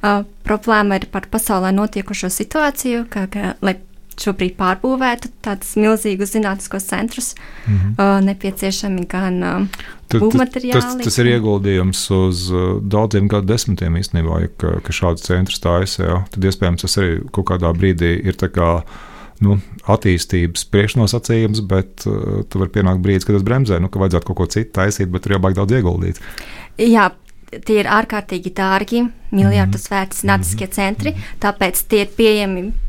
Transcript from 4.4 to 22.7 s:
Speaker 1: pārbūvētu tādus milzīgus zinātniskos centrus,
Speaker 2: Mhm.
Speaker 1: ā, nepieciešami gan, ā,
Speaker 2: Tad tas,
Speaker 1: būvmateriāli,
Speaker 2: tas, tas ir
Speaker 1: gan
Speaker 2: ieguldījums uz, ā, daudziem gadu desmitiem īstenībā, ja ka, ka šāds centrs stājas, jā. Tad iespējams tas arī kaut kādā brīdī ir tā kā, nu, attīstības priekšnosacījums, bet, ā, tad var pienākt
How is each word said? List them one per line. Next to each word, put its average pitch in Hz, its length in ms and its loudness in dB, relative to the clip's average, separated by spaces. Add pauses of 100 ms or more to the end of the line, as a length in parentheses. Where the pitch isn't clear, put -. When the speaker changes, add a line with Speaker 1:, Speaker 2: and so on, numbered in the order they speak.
Speaker 1:
pārbūvētu 240 760 0 (120)
tādus 202 340 -8
milzīgus 214 600 0
zinātniskos 196 500 -4
centrus, 220 480 -6 (320)
Speaker 2:
Mhm. 101 300 2
Speaker 1:
ā, 196 260 4
nepieciešami 196 880 -2
gan, 185 340 -2
ā, 180 260 -2 (400)
Speaker 2:
Tad 120 120 2
tas, - 0 -
Speaker 1:
būvmateriāli, 254 520 2
Speaker 2:
tas, 247 300 2
tas 226 160 0
ir 123 60 4
Speaker 1:
gan 120 160 6
Speaker 2:
ieguldījums 98 680 2
uz, 92 400 2
ā, 92 380 0
daudziem 104 400 2
gadu 101 180 0
desmitiem 92 500 0
īstenībā, 82 460 0
ja 85 140 0
ka, 82 240 -2
ka - 120 -8
šāds 85 300 0
centrs 90 360 0
stājas, 87 400 0
jā. 90 320 0
Tad 92 140 -4
iespējams 92 380 2
tas - 160 -2
arī 87 340 0
kaut 98 140 -2
kādā 87 280 2
brīdī 85 500 2
ir 92 100 2
tā 92 180 -2
kā, 85 300 2 (580)
nu, 101 180 4 (300)
attīstības 90 840 2
priekšnosacījums, 110 960 2
bet, - 400 -2
ā, 101 420 -2
tad 95 120 -2
var 95 80 0
pienākt 92 340 2